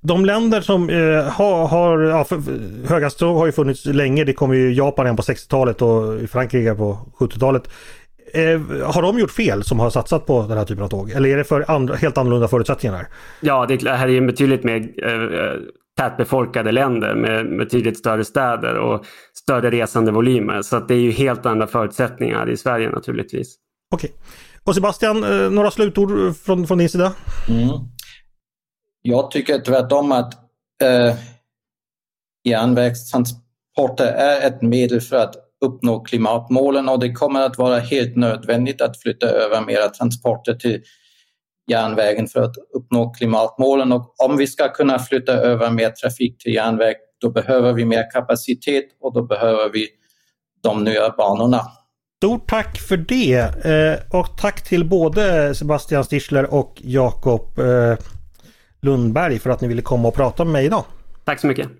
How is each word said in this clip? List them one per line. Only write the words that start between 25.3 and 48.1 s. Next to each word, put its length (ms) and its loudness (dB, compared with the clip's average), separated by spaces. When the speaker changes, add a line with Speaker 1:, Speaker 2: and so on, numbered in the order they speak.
Speaker 1:
några 220 2
slutord 640 0
från, 320 -2
från 100 2
din 120 4
sida? 240 0
Speaker 3:
Mm. 200 2
Jag 300 0
tycker 280 0
tvärtom 520 2
att, 220 0
eh, 320 4
järnvägstransporter 1600 0
är 420 2
ett 140 -4
medel 400 2
för 160 -2
att 180 0
uppnå 340 -2
klimatmålen, 880 0
och 100 2
det 120 -2
kommer 300 0
att 160 0
vara 220 2
helt 360 -2
nödvändigt 680 0
att 200 -2
flytta 260 -2
över 340 0
mera 280 0
transporter 640 -4
till 280 -2
järnvägen 600 0
för 140 -2
att 120 -2
uppnå 360 -2
klimatmålen. 840 0
Och 240 -2
om 120 2
vi 100 2
ska 200 0
kunna 320 0
flytta 320 -2
över 400 2
mer 180 2
trafik 500 -4
till 140 -4
järnväg, 420 0
då 100 0
behöver 420 2
vi 120 0
mer 260 0